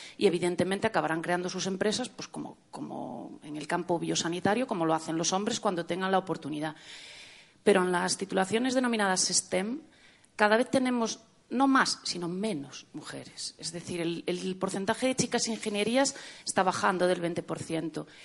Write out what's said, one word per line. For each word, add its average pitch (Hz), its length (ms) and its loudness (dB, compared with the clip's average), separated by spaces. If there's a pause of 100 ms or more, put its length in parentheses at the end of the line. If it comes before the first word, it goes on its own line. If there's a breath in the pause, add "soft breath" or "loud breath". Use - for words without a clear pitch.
(160 loud breath)
y, - 80 2
evidentemente, 180 600 2
acabarán 160 340 2
creando 180 260 0
sus 180 200 -4
empresas, 202 420 0
pues, - 180 -12
como, 143 300 -10 (140)
como 143 720 -10
en 151 120 -10
el 156 120 -8
campo 175 320 0
biosanitario, 175 640 0
como 180 220 0
lo 160 80 4
hacen 160 200 -4
los 165 160 0
hombres 208 280 0
cuando 180 260 -2
tengan 185 260 -2
la 190 60 6
oportunidad. 156 580 -4 (880 loud breath)
Pero 190 200 8
en 180 80 2
las 180 260 2
titulaciones 196 560 0
denominadas 214 560 2
stem, 190 520 -2 (540 soft breath)
cada 214 220 6
vez 254 140 0
tenemos 247 480 2 (320)
no 269 160 4
más, 262 360 4
sino 175 240 -6
menos 180 640 -6
mujeres. - 640 -12
Es 160 140 -8
decir, 170 300 -6
el, 170 240 -4
el 180 300 -2
porcentaje 190 520 -2
de 262 80 0
chicas 240 320 0
ingenierías 220 680 2 (300 loud breath)
está - 180 2
bajando 185 440 4
del 180 140 2
veinte 170 220 -2
por 160 160 -6
ciento. 160 480 -4 (160 loud breath)